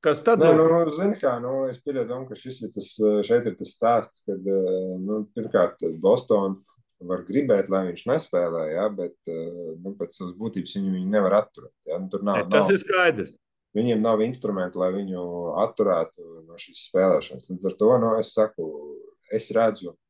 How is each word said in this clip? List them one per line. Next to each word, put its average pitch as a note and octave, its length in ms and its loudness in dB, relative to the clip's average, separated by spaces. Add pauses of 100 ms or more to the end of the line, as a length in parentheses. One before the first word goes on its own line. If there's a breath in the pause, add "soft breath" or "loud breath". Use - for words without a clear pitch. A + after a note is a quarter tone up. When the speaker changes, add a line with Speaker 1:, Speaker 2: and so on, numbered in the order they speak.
Speaker 1:
kas D3 240 0
tad A3+ 160 6
Speaker 2:
Nē, E3 160 8
Speaker 1:
notiks? E3 400 4
Speaker 2:
nu, - 0 -
zini G3+ 220 0
kā, B2 220 0
nu, B2+ 100 -4 (180)
es B2 80 -12
pieļauju B2 320 -4
domu, C3 160 -8
ka G#2+ 140 -14
šis C3 260 -12
ir - 80 -12
tas, G2+ 160 -10 (400)
šeit A#2 160 4
ir F#2+ 140 -4
tas - 180 -12
stāsts, A2+ 480 0
kad, F#2+ 160 -6
eh, F#2 560 -2
nu, G#2 240 -4 (160)
pirmkārt, F#2 480 0 (160)
Boston G2 560 2 (420)
var F2+ 280 -6
gribēt, G#2+ 420 2
lai F#2+ 220 0
viņš - 180 -14
nespēlē, F2 640 0
ja, G#2 160 0
bet, F2+ 240 -8 (160)
eh, E2 480 -8
nu, G2 160 -10
pēc - 240 -10
savas F2+ 220 -10
būtības G#2 400 -6
viņu, F#2+ 180 -2
viņu F#2 160 -4
nevar G2+ 300 4
atturēt, - 300 -18 (120)
ja. E2 160 -4
Nu, F#2 80 -10
tur G2+ 160 -6
nav, G2 160 0
Speaker 1:
Nē, F2+ 80 -6
tas - 160 4
Speaker 2:
nav G3 80 4
Speaker 1:
ir F#3 80 -2
skaidrs. E3+ 520 0 (400)
Speaker 2:
Viņiem A2+ 260 2
nav A2 220 2
instrumentu, G2+ 560 -4
lai F#2 160 0
viņu F#2+ 280 -6 (360)
atturētu E2+ 880 -2
no E2+ 80 -20
šīs - 320 -18
spēlēšanas. F#2 640 0
Līdz F#2 160 -10
ar F2+ 80 -2
to, G#2+ 140 2 (100)
nu, A2+ 120 2 (100)
es - 100 -4
saku, G#2+ 360 -2 (680)
es - 160 -4
redzu G#2+ 460 0 (140)